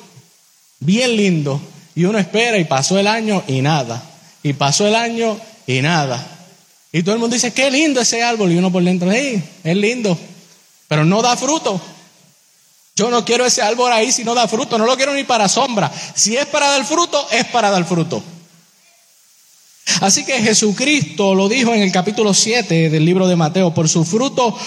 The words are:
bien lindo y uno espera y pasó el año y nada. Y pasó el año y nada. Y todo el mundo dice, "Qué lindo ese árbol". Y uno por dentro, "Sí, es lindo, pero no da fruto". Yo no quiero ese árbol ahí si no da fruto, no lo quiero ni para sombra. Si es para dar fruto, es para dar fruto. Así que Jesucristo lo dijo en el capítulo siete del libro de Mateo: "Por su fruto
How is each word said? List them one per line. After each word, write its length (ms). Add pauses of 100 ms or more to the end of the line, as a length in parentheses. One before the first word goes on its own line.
(800)
bien 380
lindo 440 (340)
y 100
uno 140
espera 400
y 60
pasó 340
el 100
año 400
y 120
nada. 420 (400)
Y 100
pasó 340
el 80
año 420 (300)
y 160
nada. 420 (680)
Y 100
todo 120
el 60
mundo 140
dice, 180
"Qué 180
lindo 300
ese 220
árbol". 300
Y 40
uno 160
por 100
dentro, 280
"Sí, 320 (220)
es 120
lindo, 400 (720)
pero 160
no 180
da 140
fruto". 440 (1160)
Yo 140
no 140
quiero 220
ese 160
árbol 300
ahí 200
si 120
no 100
da 120
fruto, 320
no 80
lo 100
quiero 180
ni 100
para 240
sombra. 420 (240)
Si 220
es 100
para 240
dar 140
fruto, 460
es 160
para 240
dar 140
fruto. 380 (1800)
Así 240
que 160
Jesucristo 920
lo 140
dijo 260
en 80
el 100
capítulo 400
siete 580
del 140
libro 240
de 80
Mateo: 380
"Por 140
su 160
fruto 640